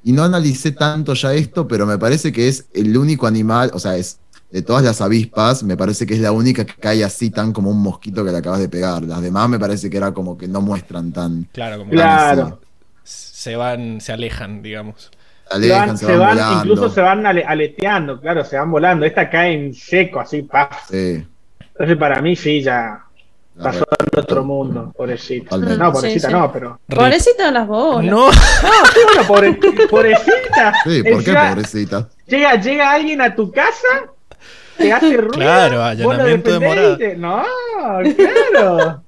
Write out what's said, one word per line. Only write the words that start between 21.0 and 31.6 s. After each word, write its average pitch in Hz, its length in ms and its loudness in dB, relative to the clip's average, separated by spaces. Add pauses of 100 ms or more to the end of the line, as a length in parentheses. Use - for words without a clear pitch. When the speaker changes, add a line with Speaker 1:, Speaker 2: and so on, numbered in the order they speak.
Speaker 3:
Entonces, 160 260 -2
para 139 240 0
mí, 170 140 0
sí, 151 260 -2
ya 120 380 -4 (560)
Speaker 1:
La 170 80 -16
Speaker 3:
pasó 170 220 -4 (120)
Speaker 1:
re- - 140 -2
Speaker 3:
en 147 120 0
otro 135 200 -2
mundo, 131 540 -6
pobrecita. 123 540 -8
Speaker 1:
Totalmente. - 260 -2
Speaker 3:
No, 170 100 0
Speaker 4:
Sí, 165 60 0
Speaker 3:
pobrecita 214 340 -2
Speaker 4:
sí. 131 60 0
Speaker 3:
no, 165 180 2
pero 123 280 -12 (100)
Speaker 2:
Rip. - 100 -2
Speaker 4:
Pobrecita 349 460 4
de 294 80 2
las 233 140 0
bolas. 220 440 0
Speaker 2:
No. 233 160 6
Speaker 3:
No, - 40 6 (640)
sí, 440 120 6
bueno, 392 220 6
pobre-, 403 640 4
pobrecita. 226 840 2 (100)
Speaker 1:
Sí, 156 200 0
¿por - 0 -
qué 220 60 2 (220)
Speaker 3:
Encima 190 200 4
Speaker 1:
pobrecita? 104 580 -6 (180)